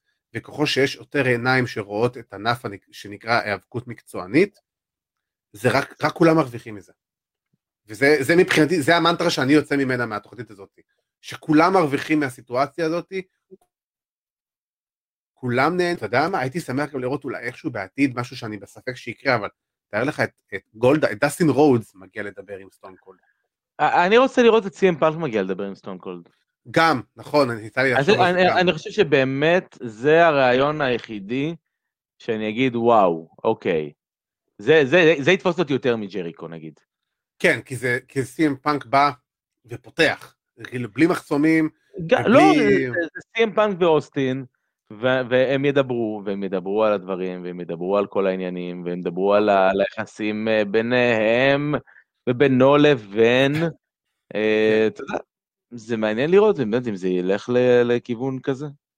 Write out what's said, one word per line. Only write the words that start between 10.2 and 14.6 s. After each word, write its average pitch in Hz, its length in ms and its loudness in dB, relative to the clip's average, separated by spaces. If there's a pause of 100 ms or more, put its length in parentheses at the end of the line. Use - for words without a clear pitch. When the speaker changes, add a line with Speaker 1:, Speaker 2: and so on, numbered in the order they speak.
Speaker 1:
הזאת, 98 280 -20 (420)
שכולם 160 520 2
מרוויחים 151 460 2
מהסיטואציה 135 640 -4
הזאת, 170 280 -6 (2250)